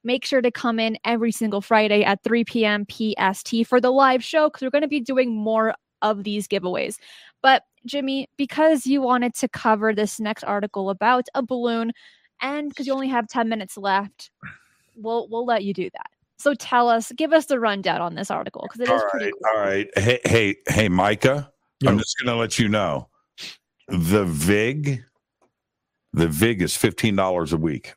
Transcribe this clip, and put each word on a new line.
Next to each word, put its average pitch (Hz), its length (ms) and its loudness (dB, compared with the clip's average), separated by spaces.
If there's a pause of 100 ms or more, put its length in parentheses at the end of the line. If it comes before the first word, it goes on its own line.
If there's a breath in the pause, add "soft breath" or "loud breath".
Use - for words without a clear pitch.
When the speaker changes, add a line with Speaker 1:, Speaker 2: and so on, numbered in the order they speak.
Speaker 1:
make 247 220 -2
sure 262 160 2
to 240 80 2
come 233 300 -2
in 226 240 -2
every 233 280 0
single 202 300 -2
Friday 214 420 4
at 196 200 2
three 233 200 2
P 226 220 0
M 208 200 0
P 220 360 -4
S 190 220 0
T 233 180 0
for 247 180 4
the 254 120 4
live 262 320 4
show, 302 260 2
'cause - 120 -12
we're 262 80 -4
gonna 294 180 0
be 294 100 -2
doing 254 340 0
more 220 420 0 (260)
of 208 240 0
these 208 240 -4
giveaways. 180 480 -4 (440 loud breath)
But 269 220 2 (240)
Jimmy, 269 500 -6
because 302 500 0
you 277 140 0
wanted 247 360 0
to - 120 -4
cover 220 460 0
this 208 240 -4
next 214 240 -6
article 202 480 -4
about 240 460 0
a 277 60 0
balloon, 233 500 -4 (480 soft breath)
and 285 340 -6
'cause 285 140 -8
you 269 40 -2
only 269 160 -4
have 240 200 -2
ten 233 200 -2
minutes 220 280 -6
left, 196 540 -2 (680 loud breath)
we'll, 226 320 -4
we'll 233 180 -6
let 233 160 0
you 202 100 -4
do 185 200 -4
that. - 180 -14 (280)
So 285 160 2
tell 240 340 2
us, 226 260 2
give 311 180 0
us 320 140 4
the 262 140 0
rundown 202 400 0
on 170 160 -4
this 196 140 -8
article, - 360 -6
'cause - 140 -16
it 247 80 -2
Speaker 2:
All 120 80 4
Speaker 1:
is 113 140 2
pretty 98 160 -4
Speaker 2:
right, 101 80 -4
Speaker 1:
cool. 110 200 -2
Speaker 2:
all 110 140 0
right. 98 280 0
Hey, 117 280 2
hey, 107 320 4 (120)
hey, 110 200 2
Micah, 104 640 2 (340)
I'm - 80 6
Speaker 3:
Yo. 208 40 2
Speaker 2:
just - 200 -4
gonna 123 180 -2
let 117 220 -2
you 113 100 4
know, 90 400 0 (800 loud breath)
the 95 380 2
vig, 110 800 0 (1080)
the 82 140 4
vig 92 360 2
is 82 140 0
fifteen 107 380 0
dollars 90 380 0
a 85 60 0
week. 78 380 -4